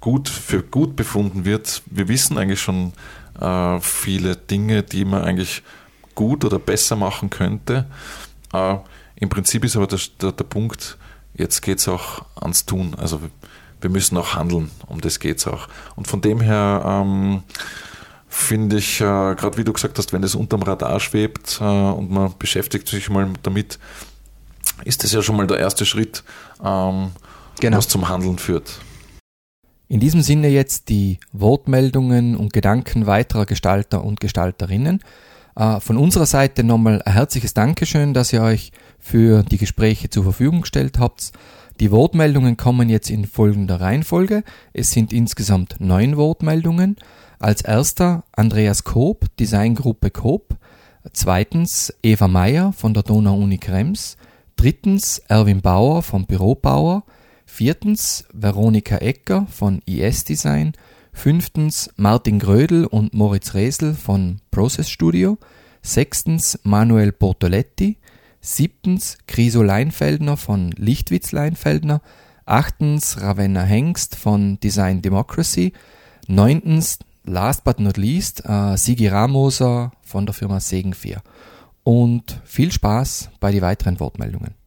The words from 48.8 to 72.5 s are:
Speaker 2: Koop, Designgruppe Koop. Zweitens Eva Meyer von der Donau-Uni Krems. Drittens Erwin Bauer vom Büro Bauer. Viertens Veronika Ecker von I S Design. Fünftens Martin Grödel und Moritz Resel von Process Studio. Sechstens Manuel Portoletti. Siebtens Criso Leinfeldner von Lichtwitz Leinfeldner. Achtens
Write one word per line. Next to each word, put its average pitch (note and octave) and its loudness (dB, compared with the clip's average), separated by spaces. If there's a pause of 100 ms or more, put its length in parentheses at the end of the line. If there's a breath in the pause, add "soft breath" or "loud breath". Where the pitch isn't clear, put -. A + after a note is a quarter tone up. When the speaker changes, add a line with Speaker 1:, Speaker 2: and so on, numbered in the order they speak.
Speaker 2:
Koop, C#3+ 0 (120)
Designgruppe A2 0
Koop. - -4 (560 soft breath)
Zweitens G#2+ 0 (100)
Eva G#2+ 4
Meyer A#2+ 2
von A2 -2
der G#2 2
Donau-Uni G2+ 2
Krems. A2 -2 (400 soft breath)
Drittens - 2
Erwin G#2 4
Bauer A2 4
vom F#2+ -2
Büro F#2+ 2
Bauer. D#3+ 0 (400 soft breath)
Viertens - -2
Veronika G#2 0
Ecker F#3+ -2
von G2 -2
I F2+ -4
S - -2
Design. D#3 -2 (400 soft breath)
Fünftens - -2
Martin G#2+ 2
Grödel C3+ 4
und G#2+ 0
Moritz G#2 0
Resel C#3 -2
von G2 -2 (100)
Process G2 -2
Studio. F3+ 2 (460 soft breath)
Sechstens - -2
Manuel G#2 4
Portoletti. G2 0 (420 soft breath)
Siebtens - -4
Criso A#2 2
Leinfeldner D3 0
von F#3+ -2
Lichtwitz C3 -2
Leinfeldner. D3+ -2 (460 soft breath)
Achtens D3 0